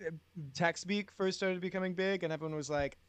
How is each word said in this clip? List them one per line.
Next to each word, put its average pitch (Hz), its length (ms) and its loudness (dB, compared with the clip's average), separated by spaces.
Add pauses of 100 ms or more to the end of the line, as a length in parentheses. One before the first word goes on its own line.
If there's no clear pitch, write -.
(540)
tech 170 240 2
speak 196 340 0
first 190 240 2
started 185 240 0
becoming 185 360 0
big, 190 280 2
and 160 80 0
everyone 156 240 -2
was 147 140 -4
like, 143 280 0 (120)